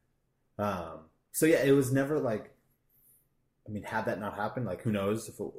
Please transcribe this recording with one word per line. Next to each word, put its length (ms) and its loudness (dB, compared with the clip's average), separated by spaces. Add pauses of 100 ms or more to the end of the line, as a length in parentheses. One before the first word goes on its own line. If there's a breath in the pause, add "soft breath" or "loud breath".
(580)
Um, 420 -4 (320)
so 140 0
yeah, 180 6
it 80 6
was 200 6
never 280 2
like, 340 -4 (1120)
I 40 -12
mean, 120 -8
had 220 -4
that 140 -2
not 160 -6
happened, 300 -4
like, 180 -6
who 80 0
knows 360 0
if 120 -14
it, 200 -6